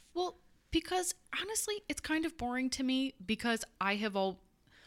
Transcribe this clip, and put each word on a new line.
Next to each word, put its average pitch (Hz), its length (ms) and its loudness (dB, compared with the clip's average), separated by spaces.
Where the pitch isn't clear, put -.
Well, 349 220 -2
because 349 420 0
honestly, 415 480 -4
it's - 140 -4
kind 311 240 0
of 320 140 -4
boring 247 320 0
to - 120 -2
me 262 300 2
because 226 400 0
I 196 180 2
have 202 180 0
al-, 190 240 2